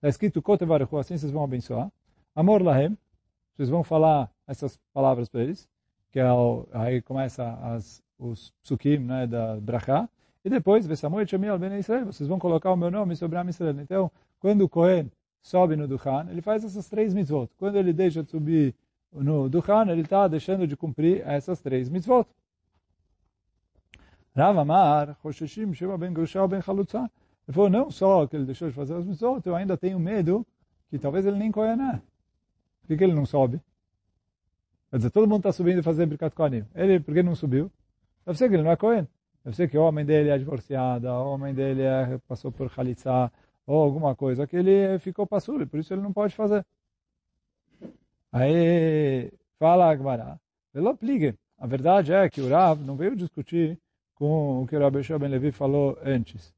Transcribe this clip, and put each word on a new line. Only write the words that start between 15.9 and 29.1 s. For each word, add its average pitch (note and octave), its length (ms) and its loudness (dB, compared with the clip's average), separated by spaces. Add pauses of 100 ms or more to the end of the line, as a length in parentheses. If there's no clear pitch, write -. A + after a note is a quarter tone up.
ele F3 140 -8
faz G#3+ 220 -2
essas G3+ 240 -12
três G#3+ 260 0
mitzvot. D3 420 -2
Quando G3+ 200 -4
ele F#3 160 2
deixa D#3+ 320 0
de - 60 -18
subir D#3 440 2 (380)
no C#3+ 360 0
Duchan, G3 400 2
ele E3 140 0
tá G3 240 2
deixando F3+ 400 -2
de C#3+ 100 -4
cumprir E3 480 0
essas C#3+ 360 -4
três B2+ 280 -2
mitzvot. F#3+ 380 2 (2000)
Rav F3+ 240 4
Amar, D3 640 2
"Chosheshim E3 500 -8
shema F#3 240 -6
ben F3+ 160 -6
grusha E3 360 -2
ben F#3+ 120 -2
chalutza." G3 480 -4 (380)
Ele C#3 80 -10
falou, G3 160 6
"Não A#3 180 2
só F#3+ 380 4
que C3+ 80 -8
ele C#3+ 100 -2
deixou C3 240 -8
de C3 60 -8
fazer C#3+ 220 -8
as F3 100 -6
mitzvot, A3+ 400 -4